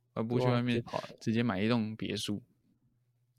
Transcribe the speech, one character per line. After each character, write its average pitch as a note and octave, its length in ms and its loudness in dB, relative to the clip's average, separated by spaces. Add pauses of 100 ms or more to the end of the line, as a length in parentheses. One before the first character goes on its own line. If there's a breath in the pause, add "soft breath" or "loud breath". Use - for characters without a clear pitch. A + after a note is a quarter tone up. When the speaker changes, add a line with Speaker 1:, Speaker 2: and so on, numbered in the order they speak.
(140)
Speaker 1:
而 A#2+ 80 -2
不 A#2+ 160 0
去 B2+ 80 4
外 B2 160 4
面 A#2+ 180 2
Speaker 2:
对 - 0 -
啊， - 0 -
直 - 0 -
接 - 20 0
跑 - 180 -6
了。 - 80 -10 (120)
Speaker 1:
直 A2+ 120 0
接 A2+ 100 4
买 G2+ 180 0
一 A2 80 2
栋 A2 280 0
别 G2 200 -4
墅。 G#2 240 -4 (1000)